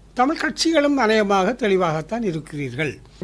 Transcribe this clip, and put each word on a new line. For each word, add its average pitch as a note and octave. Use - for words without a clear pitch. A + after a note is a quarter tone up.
தமிழ் C#4
கட்சிகளும் C#4+
அநேகமாக G#3+
தெளிவாகத்தான் F#3
இருக்கிறீர்கள். D3